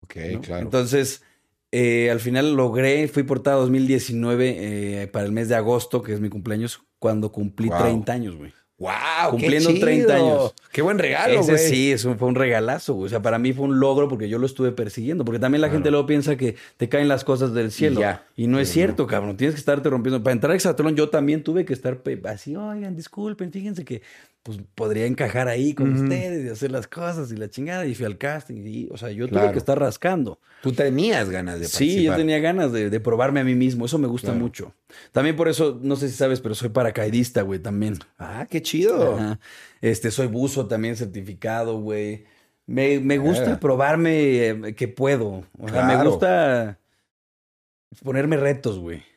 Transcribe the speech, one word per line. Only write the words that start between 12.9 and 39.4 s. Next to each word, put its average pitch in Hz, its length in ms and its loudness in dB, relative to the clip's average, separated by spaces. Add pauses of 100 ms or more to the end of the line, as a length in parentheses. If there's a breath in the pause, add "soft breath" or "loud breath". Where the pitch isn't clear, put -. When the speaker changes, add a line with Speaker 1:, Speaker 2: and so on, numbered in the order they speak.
Speaker 2:
güey. 95 100 -4
O 95 40 -4
sea, 110 120 -2
para 113 180 2
mí 127 140 2
fue 139 120 -2
un 135 140 2
logro 139 300 4
porque 110 180 -4
yo 113 120 -2
lo 127 60 0
estuve 127 280 0
persiguiendo. 120 500 -4
Porque 117 160 -2
también 135 220 2
la 156 60 2
Speaker 1:
Claro. 147 100 0
Speaker 2:
gente 147 140 2
luego 143 140 2
piensa 147 300 2
que 123 200 -2 (200 loud breath)
te 120 140 -2
caen 143 180 2
las 135 160 2
cosas 127 300 0
del 117 140 0
Speaker 1:
Y 107 40 -4
Speaker 2:
cielo. 139 300 0
Speaker 1:
ya. 101 240 -2 (100)
Speaker 2:
Y 117 120 -2
no 127 120 4
es 135 100 2
Speaker 1:
Pero 87 40 -6
Speaker 2:
cierto, 175 300 2
Speaker 1:
no. 120 40 -2
Speaker 2:
cabrón. 101 300 -2
Tienes 147 180 0
que 143 40 -10
estarte 143 300 0
rompiendo. 127 320 0
Para 127 120 2
entrar 127 180 2
a 185 40 2
Exatlón 156 420 0
yo 151 120 2
también 147 340 0
tuve 170 200 0
que - 100 -4
estar 127 280 -4
pe-, 123 240 -6
así, 107 320 -10
"Oigan, 208 380 -10
disculpen, 202 580 -10
fíjense 190 320 -8
que, 117 160 -10 (400 loud breath)
pues, 107 160 -12 (180)
podría 107 300 -2
encajar 127 420 -2
ahí 131 260 0
con 139 200 2
Speaker 1:
Ujú. 135 100 2
Speaker 2:
ustedes 135 420 -2
y 120 40 -8
hacer 127 220 -6
las 123 160 -6
cosas 165 440 -8
y 110 60 -10
la 107 120 -8
chingada". 170 360 -8
Y 127 100 -4
fui 117 120 -6
al 98 100 -6
casting 139 480 -8
y, 110 260 -10
o - 60 -14
sea, 117 140 -10
yo 113 160 -6
tuve 101 120 0
Speaker 1:
Claro. 101 140 4
Speaker 2:
que 127 60 0
estar 139 200 0
rascando. 143 600 -2 (240 soft breath)
Speaker 1:
Tú 131 80 0
tenías 139 580 2
ganas 90 300 -4
de 85 80 -4
Speaker 2:
Sí, 135 200 2
yo 170 40 2
Speaker 1:
participar. 185 260 4
Speaker 2:
tenía 156 220 2
ganas 160 320 0
de, 107 180 0
de 110 100 0
probarme 120 420 2
a - 20 0
mí 127 100 2
mismo. 123 320 2
Eso 151 140 -2
me 135 80 2
gusta 120 220 -4
Speaker 1:
Claro. 117 100 0
Speaker 2:
mucho. 117 340 -6 (380 loud breath)
También 151 240 2
por 160 140 2
eso, 147 320 2
no 139 160 0
sé 135 120 -4
si 113 60 -8
sabes, 131 260 2
pero 107 140 -4
soy 120 140 -4
paracaidista, 113 760 0
güey, 95 160 -4
también. 101 400 -4 (180)
Speaker 1:
Ah, 104 320 -12
qué 156 120 -4
chido. 170 560 2
Speaker 2:
Ajá. 107 220 -4 (420 loud breath)